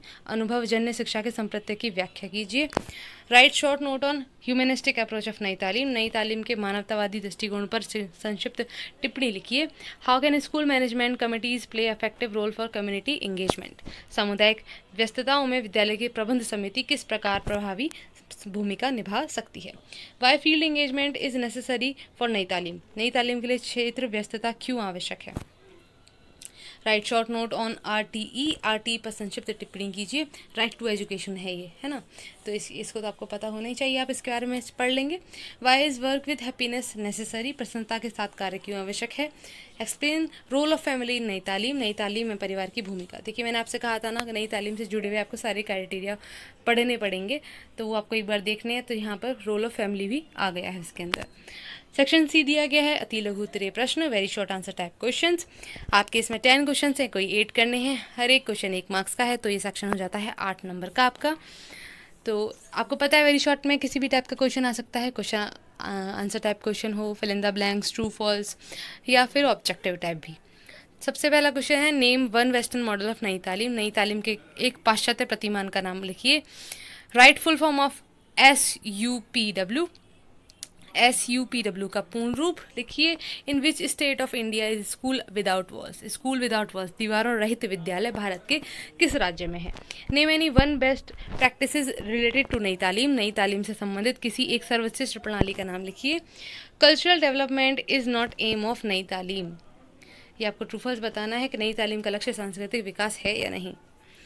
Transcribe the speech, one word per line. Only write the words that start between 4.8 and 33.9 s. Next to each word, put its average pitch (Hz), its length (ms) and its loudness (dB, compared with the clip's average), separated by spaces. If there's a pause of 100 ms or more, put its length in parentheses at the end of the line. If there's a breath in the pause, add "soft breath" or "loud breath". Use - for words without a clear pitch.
approach 220 300 -6
of - 60 -10
नई 196 140 -2
तालीम। 202 320 0
नई 226 220 0
तालीम 220 340 -2
के 233 120 -4
मानवतावादी 208 640 -2
दृष्टिकोण 202 480 -4
पर 226 140 -2
सि-, 202 420 -8
संक्षिप्त 220 440 -4 (340 loud breath)
टिप्पणी 254 300 -2
लिखिए। 240 360 -2 (420 loud breath)
How 254 140 4
can 294 220 4
school 302 200 0
management 247 520 2
committees 233 540 -2
play 226 240 0
effective 220 420 -4
role 214 220 -2
for 226 180 -6
community 202 460 -4
engagement? - 680 -2 (220 loud breath)
सामुदायिक 208 460 4 (380 loud breath)
व्यस्तताओं 254 520 2
में 254 140 0
विद्यालय 214 360 0
की 233 100 -2
प्रबंध 240 340 0
समिति 208 420 -4
किस 277 200 -2
प्रकार 208 360 -2
प्रभावी 208 520 -4 (560 loud breath)
भूमिका 202 420 -2
निभा 220 360 -4
सकती - 340 -10
है? - 140 -14 (500 loud breath)
Why 277 200 6
field 311 280 4
engagement 285 520 0
is 254 120 -2 (100)
necessary 247 480 -2 (280 loud breath)
for 240 80 2
नई 202 160 0
तालीम? 175 360 -4 (160)
नई 226 120 0
तालीम 240 320 0
के 240 60 -4
लिए 247 100 2
क्षेत्र 240 500 -2
व्यस्तता 214 540 -4
क्यों 247 200 -4
आवश्यक 185 400 -6
है? - 360 -12 (1300 loud breath)
Write 214 260 2
short 226 220 2
note 226 240 -2
on 226 160 -4 (100)
आरटीई। 214 800 -4
आरटीई 220 340 -2
पर 220 140 -10
संक्षिप्त 208 400 -8
टिप्पणी 196 400 -10
कीजिए। 208 340 -4
Right - 520 -6
to 233 60 -10
education 202 460 -4
है 185 260 -8
ये, 175 160 -12 (120)
है 277 60 -6
ना? 269 140 -8 (420 loud breath)
तो 214 60 -6
इस, 208 200 -8
इसको - 300 -10
तो 214 60 -6
आपको 208 180 -10
पता 208 220 -8
होना 220 200 -8
ही 247 80 -6
चाहिए, 262 220 0